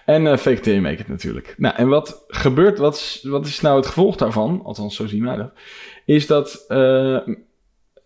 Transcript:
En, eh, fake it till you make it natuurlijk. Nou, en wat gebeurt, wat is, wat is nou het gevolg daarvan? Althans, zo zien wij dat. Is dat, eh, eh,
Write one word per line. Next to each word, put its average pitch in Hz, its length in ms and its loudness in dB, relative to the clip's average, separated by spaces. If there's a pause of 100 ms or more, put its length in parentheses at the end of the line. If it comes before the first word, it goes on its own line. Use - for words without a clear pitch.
(140)
En, 160 120 2
eh, 143 100 4
fake 123 200 2
it - 60 -12
till 110 100 2
you 98 120 2
make 76 160 -4
it - 80 -12
natuurlijk. 67 500 -10
Nou, 139 180 0
en 123 120 2
wat - 400 0
gebeurt, 170 500 2
wat 147 160 2
is, - 340 -12
wat 143 180 -4
is 143 140 -10
nou 143 160 4
het 135 100 2
gevolg 196 300 0
daarvan? 110 480 -2
Althans, 104 320 -10
zo 110 100 -6
zien 104 180 -4
wij 123 120 -4
dat. 110 160 -10 (520)
Is 151 220 2
dat, 147 420 0
eh, 131 480 2
eh, - 60 -2 (840)